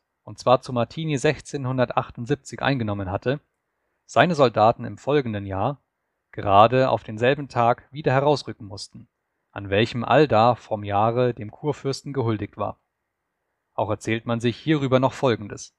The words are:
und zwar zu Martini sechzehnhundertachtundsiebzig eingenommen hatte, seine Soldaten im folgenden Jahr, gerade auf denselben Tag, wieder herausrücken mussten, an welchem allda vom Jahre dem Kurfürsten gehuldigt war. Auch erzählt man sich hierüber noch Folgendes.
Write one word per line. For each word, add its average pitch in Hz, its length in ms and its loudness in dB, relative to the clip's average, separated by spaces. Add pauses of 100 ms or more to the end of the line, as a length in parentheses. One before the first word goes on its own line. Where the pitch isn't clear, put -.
(240)
und 110 160 -20
zwar 127 220 4
zu - 100 -12
Martini 143 460 -4
sechzehnhundertachtundsiebzig 127 1400 -4
eingenommen 104 500 -2
hatte, 123 300 -4 (640)
seine 156 300 2
Soldaten 117 480 2
im 104 140 -10
folgenden 120 480 -4
Jahr, 98 360 -4 (520)
gerade 117 560 6
auf - 140 -2
denselben 123 440 -2
Tag, 120 420 0
wieder 147 220 -2
herausrücken 135 560 0
mussten, 104 400 -16 (440)
an 101 180 -10
welchem 110 340 0
allda 120 520 4
vom 104 280 -8
Jahre 113 500 0
dem 107 160 -12
Kurfürsten 143 600 -8
gehuldigt 113 460 -4
war. 107 240 -6 (920)
Auch 107 160 -4
erzählt 113 360 -4
man 117 160 -4
sich 117 160 0
hierüber 139 420 0
noch 131 140 0
Folgendes. 110 640 -4